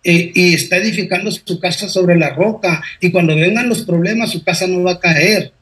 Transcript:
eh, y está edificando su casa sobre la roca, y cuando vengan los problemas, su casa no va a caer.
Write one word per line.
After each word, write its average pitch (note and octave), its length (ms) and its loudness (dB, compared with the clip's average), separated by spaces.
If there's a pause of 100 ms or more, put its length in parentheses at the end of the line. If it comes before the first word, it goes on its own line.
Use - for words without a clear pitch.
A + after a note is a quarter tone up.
eh, E3+ 320 2
y F3+ 200 4
está D#3 240 -2
edificando G3 520 -2
su F3 300 -6
casa F#3 280 -4
sobre F3 300 2
la D3 120 2
roca, F3 520 -2 (180)
y F3+ 100 2
cuando E3+ 260 2
vengan A3 320 2
los A3+ 140 -2
problemas, F#3+ 480 -2
su E3 120 -6
casa F#3 240 -2
no F3+ 160 0
va F3+ 100 0
a F3 80 -6
caer. E3+ 600 0